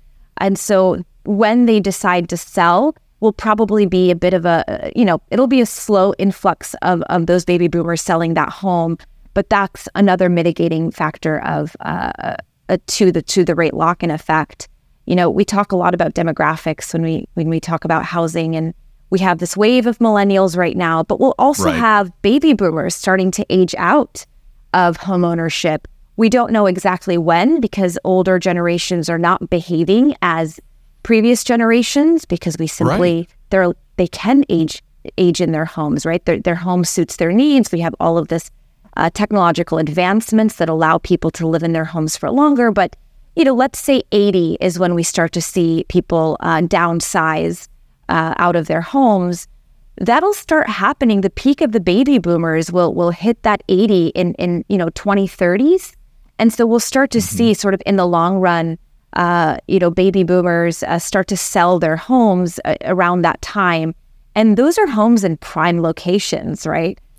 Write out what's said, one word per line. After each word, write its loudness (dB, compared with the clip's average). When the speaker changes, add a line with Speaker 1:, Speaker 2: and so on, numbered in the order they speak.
Speaker 1:
And 0
so 2
when 2
they 4
decide -2
to -4
sell, 2
will 2
probably 0
be 2
a 2
bit 0
of 0
a, 2
uh, -8
you 2
know, 2
it'll 2
be 2
a 2
slow 0
influx -2
of, 0
of -2
those 2
baby 2
boomers -4
selling 0
that -2
home. -2
But -2
that's -2
another 2
mitigating -2
factor -4
of, -6
uh, -8
uh, 0
to 2
the, -2
to 0
the 0
rate -2
lock-in -2
effect. -4
You 0
know, 2
we 0
talk -2
a 0
lot 0
about -2
demographics -4
when -2
we, -4
when -4
we -2
talk -6
about 0
housing, -4
and -6
we 0
have 0
this -6
wave 2
of -2
millennials 2
right -2
now, 0
but -4
we'll 2
also 2
Speaker 2:
Right. 0
Speaker 1:
have 2
baby 4
boomers -2
starting 0
to -6
age 2
out -2
of 2
home -2
ownership. -2
We 4
don't 2
know 2
exactly 0
when, 2
because -2
older 2
generations -2
are -2
not 0
behaving 0
as -2
previous 2
generations, 2
because -4
we -4
simply, 0
Speaker 2:
Right. -6
Speaker 1:
they're, 2
they 2
can 2
age, -2
age 2
in 0
their -2
homes, -4
right? -4
Their, 0
their -2
home -2
suits -4
their -2
needs. 2
We -2
have -4
all 0
of -4
this, -6
uh, 0
technological 0
advancements 0
that -2
allow 2
people 0
to -6
live 0
in 0
their -2
homes -4
for -4
longer. 2
But, 0
you 2
know, 4
let's 0
say 0
eighty 2
is -2
when 0
we 0
start -2
to -2
see -2
people, 0
uh, 0
downsize, -2
uh, 0
out 2
of -2
their -2
homes. 0
That'll 2
start 0
happening. 0
The 0
peak 0
of 0
the 0
baby 2
boomers 0
will, 2
will 0
hit -2
that 0
eighty 2
in, -2
in, -4
you 0
know, 0
twenty 0
thirties. 0
And 4
so 0
we'll 2
start 0
to 0
Speaker 2:
Mm-hmm. -4
Speaker 1:
see 4
sort 0
of -4
in 0
the 2
long 0
run, 0
uh, 0
you 2
know, 2
baby 2
boomers, 0
uh, -4
start -2
to -4
sell 2
their 0
homes, 0
uh, -2
around 0
that 0
time. -2
And 4
those 2
are 2
homes 2
in -2
prime -2
locations, -4
right? -4